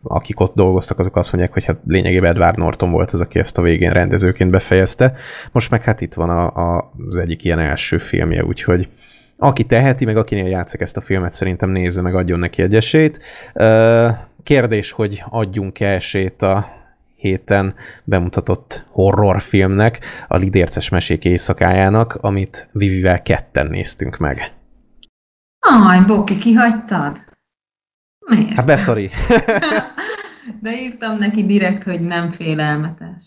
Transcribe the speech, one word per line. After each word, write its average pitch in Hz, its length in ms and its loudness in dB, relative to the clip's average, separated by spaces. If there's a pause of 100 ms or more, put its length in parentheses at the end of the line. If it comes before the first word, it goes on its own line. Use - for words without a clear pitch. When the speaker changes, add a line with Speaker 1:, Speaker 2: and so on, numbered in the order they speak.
Speaker 1:
akik - 380 -6
ott 92 140 0
dolgoztak, 92 440 2
azok 95 180 -2
azt 90 160 -2
mondják, 92 200 -2
hogy - 120 -4
hát 80 120 -2 (100)
lényegében 90 440 2
Edward 85 280 2
Norton 85 320 -2
volt 85 200 0
az, 85 100 -2
aki - 180 -2
ezt 85 200 -2
a 90 40 0
végén 85 300 2
rendezőként 92 580 2
befejezte. 95 640 2 (380)
Most 117 180 0
meg 113 120 0
hát - 180 -2
itt 85 140 -8
van 85 160 -2
a, 85 160 0 (300)
a, - 160 -6 (160)
az 87 80 -6
egyik 85 280 -4
ilyen 85 140 0
első 78 400 -2
filmje, 82 460 -2
úgyhogy 87 440 -2 (500)
aki 135 260 2
teheti, 131 400 2
meg 107 120 0
akinél 104 300 -2
játszik 92 340 -4
ezt - 160 -6
a - 40 -6
filmet, 92 320 -4
szerintem 92 380 -4
nézze 90 320 -2
meg, 90 120 -2
adjon 90 240 0
neki 87 240 -2
egy 95 120 2
esélyt. 151 440 2 (340)
Ö, 113 560 4 (340)
kérdés, 117 480 0
hogy 101 400 -6
adjunk-e 101 580 -4
esélyt 95 540 -2
a 98 240 0 (500)
héten 95 580 0 (300)
bemutatott - 840 -4
horrorfilmnek, 98 1120 2 (280)
a - 80 0
Lidérces 92 520 0
Mesék 85 360 -2
éjszakájának, 95 960 2
amit 98 520 -4
Vivivel 95 500 0
ketten - 440 -2
néztünk 82 500 -6
meg. - 360 -4 (1300)
Speaker 2:
Aj, 185 200 6
Boki, 208 300 0
kihagytad? 220 800 0 (1120)
Miért? - 260 2
Speaker 1:
Hát 123 100 0
beszori. 117 440 2 (800)
Speaker 2:
<laughs> 381 720 -14
De 220 180 -6
írtam 226 380 -8
neki 208 260 0
direkt, 196 400 0
hogy 175 160 -6
nem 170 300 -4
félelmetes. 160 960 -6